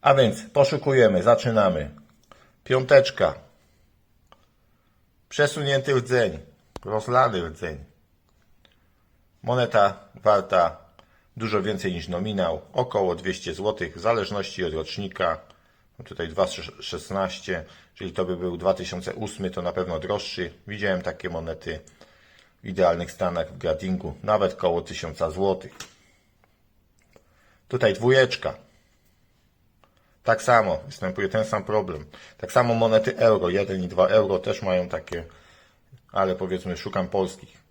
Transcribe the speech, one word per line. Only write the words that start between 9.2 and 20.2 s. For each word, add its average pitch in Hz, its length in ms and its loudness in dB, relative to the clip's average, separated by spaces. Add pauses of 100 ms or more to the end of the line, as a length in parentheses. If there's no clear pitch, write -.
Moneta 117 560 2 (160)
warta 95 600 2 (600)
dużo 107 240 0
więcej 98 320 -4
niż 82 140 -8
nominał, 90 540 -2 (120)
około 98 420 0
dwieście - 380 -6
złotych, 196 440 -4
w - 20 -16
zależności 101 640 -2
od 82 100 -4
rocznika. 85 680 -4 (680)
Tutaj - 220 -8
dwa 90 200 0 (320)
szesnaście, 92 840 -6 (300)
czyli 92 160 -10
to 92 140 -2
by 90 120 -4
był 87 200 -6
dwa 92 160 2
tysiące 92 400 -6
ósmy, 98 380 -8
to 92 100 -8
na 87 100 -4
pewno 87 280 -4
droższy. 92 540 -6 (140)